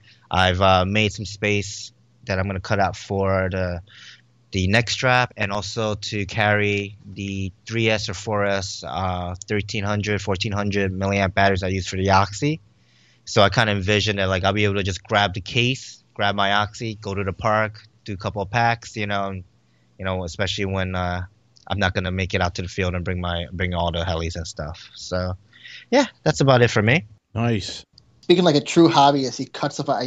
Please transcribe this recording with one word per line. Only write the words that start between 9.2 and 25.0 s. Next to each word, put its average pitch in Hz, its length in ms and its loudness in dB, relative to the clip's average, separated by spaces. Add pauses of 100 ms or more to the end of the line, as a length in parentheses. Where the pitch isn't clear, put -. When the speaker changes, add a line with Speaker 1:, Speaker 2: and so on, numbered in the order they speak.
Speaker 1:
thirteen 104 340 -2
hundred, 104 380 -2
fourteen 98 300 -2
hundred 98 420 0
milliamp 98 400 0
batteries 98 300 4
I 92 60 -2
use 95 180 -4
for - 100 -8
the 95 140 2
Oxy. 104 500 2 (640)
So - 160 2
I 98 80 8
kinda 107 240 2
envision 101 440 2
that, 95 120 0
like, 92 140 0
I'll 98 100 4
be 104 120 2
able 101 100 2
to 101 80 -2
just 95 200 -4
grab 101 300 2
the 98 80 -8
case, - 640 -4 (100)
grab 101 220 0
my 101 180 2
Oxy, 104 480 -2
go 98 140 -6
to 101 80 -4
the 95 100 -4
park, 107 460 0 (260)
do 107 80 -8
a 90 40 -8
couple 101 260 -6
of 95 80 -12
packs, 117 440 0
you 104 120 -4
know, 101 220 -2
and, 92 140 -10 (540)
you 95 80 -8
know, 92 180 -2
especially 95 420 -4
when, 95 300 -2
uh, 90 280 -4 (440)
I'm 98 120 -4
not 92 160 2
gonna 92 160 -2
make 92 240 -2
it 90 60 2
out 87 140 0
to 95 60 -6
the 90 60 -6
field 90 280 -2
and 87 80 -4
bring 90 180 -4
my, 87 300 -4
bring 90 220 -4
all 85 180 0
the 82 140 -2
helis 82 300 -4
and 82 120 -8
stuff. 78 480 -12
So, 90 380 -4 (560)